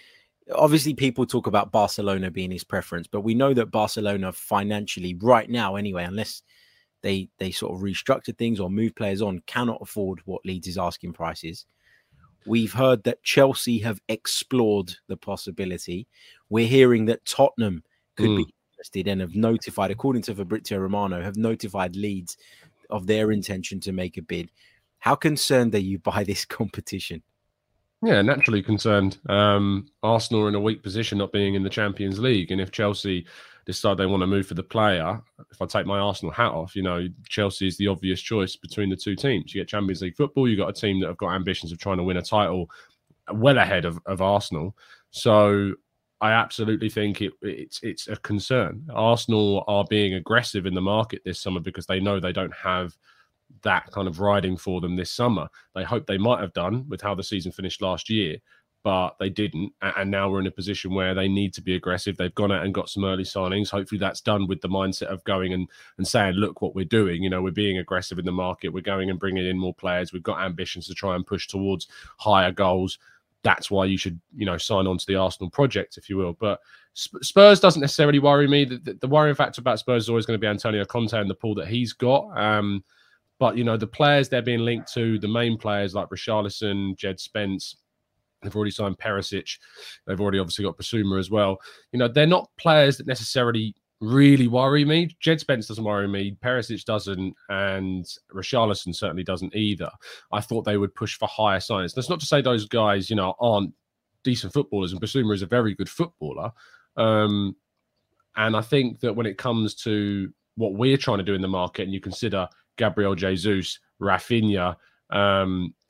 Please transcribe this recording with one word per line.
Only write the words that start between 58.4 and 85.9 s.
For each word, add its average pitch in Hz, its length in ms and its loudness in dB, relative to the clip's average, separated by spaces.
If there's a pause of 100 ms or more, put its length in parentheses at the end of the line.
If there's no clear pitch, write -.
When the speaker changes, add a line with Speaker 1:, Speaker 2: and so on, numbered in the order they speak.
Speaker 2:
but 92 360 0
they 98 100 -2
didn't. 95 420 -4 (120)
A-, 98 160 -2
and 98 100 -2
now 98 200 0
we're 98 100 -2
in 95 80 -2
a 90 40 -4
position 95 440 -6
where 92 180 0
they 95 140 0
need 98 260 0
to - 80 -14
be 90 140 -2
aggressive. 90 420 -4
They've 90 160 -4
gone 104 180 0
out 90 140 0
and 98 80 -2
got 95 160 -6
some 98 160 -4
early 92 180 -2
signings. 95 460 -2
Hopefully 101 300 -6
that's 95 200 -4
done 101 280 0
with 90 140 -4
the 95 60 -6
mindset 95 400 -2
of 92 180 -10
going 92 280 -2
and, 92 160 -4 (280)
and 95 100 -4
saying, 101 260 2
"Look 98 280 -2
what 95 120 -4
we're 95 120 -4
doing. 90 360 2
You 95 80 -2
know, 92 140 0
we're 92 80 -2
being 98 260 0
aggressive 90 400 -4
in 87 80 -6
the 92 60 -2
market. 90 380 -4
We're 87 120 -8
going 95 300 -2
and 90 80 -6
bringing 92 260 -2
in 92 140 -2
more 90 160 -4
players. 90 360 -4
We've 90 120 -10
got 92 200 -4
ambitions 90 440 -8
to 92 80 -12
try 95 200 -2
and 90 100 -4
push - 220 -6
towards 98 400 -2 (300)
higher 95 340 4
goals." 92 460 0 (460)
That's - 260 2
why 95 160 2
you 95 120 2
should, 85 220 -6 (160)
you 107 120 -4
know, 87 100 -2
sign 95 300 0
on 92 100 0
to - 80 -6
the 98 120 0
Arsenal 92 340 -2
project, 117 460 0
if - 120 -20
you 98 80 -2
will. 90 160 -2
But 101 280 -4 (360)
Sp-, - 240 -12
Spurs 202 380 10
doesn't 170 220 8
necessarily 143 360 4
worry 143 300 6
me. 143 180 6
The, 123 140 -8
the, 185 160 -10
the - 120 -6
worrying 151 280 6
factor 123 260 -2
about 120 160 2
Spurs 120 280 0
is 113 40 -4
always 113 160 2
gonna 113 140 -2
be 107 80 0
Antonio 104 360 0
Conte 113 300 -2
and 104 160 -2
the 92 60 -4
pull 110 200 -4
that 85 120 -6
he's 117 260 -4
got. 143 420 0
Um, 104 480 0 (560)
but, 113 180 2
you 123 60 0
know, 113 140 2
the 107 100 -4
players 143 420 4
they're 123 120 0
being 117 200 -2
linked 117 320 -4
to, 113 260 0
the 104 80 -4
main 117 300 0
players 101 360 -2